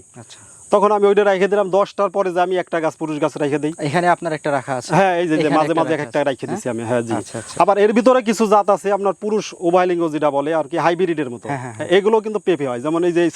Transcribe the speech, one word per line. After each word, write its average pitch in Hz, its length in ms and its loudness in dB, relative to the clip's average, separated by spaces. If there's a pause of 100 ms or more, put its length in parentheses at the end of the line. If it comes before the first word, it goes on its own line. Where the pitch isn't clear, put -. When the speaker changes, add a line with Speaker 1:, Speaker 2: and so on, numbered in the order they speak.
(180)
Speaker 1:
আচ্ছা। - 200 -20 (340)
Speaker 2:
তখন 202 200 4
আমি 208 160 2
ওইটা 202 160 6
রেখে 196 240 2
দিলাম, 196 220 0
দশটার 196 400 0
পরে 185 240 -2
যে 175 80 0
আমি 180 160 0
একটা 170 240 -4
গাছ 156 140 -2
পুরুষ 151 260 -6
গাছ 151 160 -2
রেখে 147 220 -2
দিই। 151 200 -4
Speaker 1:
এখানে 160 280 0
আপনার 170 260 0
একটা 151 180 -4
রাখা 139 240 -4
আছে? 127 200 -4
Speaker 2:
হ্যাঁ, 185 220 4
এই 175 100 0
যে, 156 60 0
যে 156 80 0
Speaker 1:
এখানে 147 140 0
Speaker 2:
মাঝে 156 160 2
Speaker 1:
একটা 160 100 0
Speaker 2:
মাঝে 160 100 -2
Speaker 1:
রাখা 147 120 -4
Speaker 2:
একটা 147 160 -4
Speaker 1:
আছে। 143 100 0
Speaker 2:
রেখে 135 180 -6
দিছি 180 160 -6
Speaker 1:
হ্যাঁ? 120 120 -4
Speaker 2:
আমি, 117 80 -6
হ্যাঁ, 120 180 0
জি। 113 120 -6
Speaker 1:
আচ্ছা, 113 260 -8
আচ্ছা। - 240 -2
Speaker 2:
আবার 196 140 2
এর 208 160 4
ভিতরে 247 280 4
কিছু 220 260 0
জাত 202 220 4
আছে 196 220 0
আপনার 196 220 0
পুরুষ 208 460 -6
উভয় 180 260 2
লিঙ্গ 170 260 0
যেটা 147 200 0
বলে 139 220 -2
আর 160 100 0
কি, 156 140 -8
হাইব্রিডের 160 520 0
মতো। 120 180 -12
Speaker 1:
হ্যাঁ, 143 120 -6
হ্যাঁ, 123 140 -12
হ্যাঁ। 147 140 -10
Speaker 2:
এগুলো 202 340 4
কিন্তু 214 180 -6
পেঁপে 147 280 -2
হয়, 120 120 -4
যেমন 160 240 -2
এই 180 80 0
যে 170 120 2
এই 170 120 0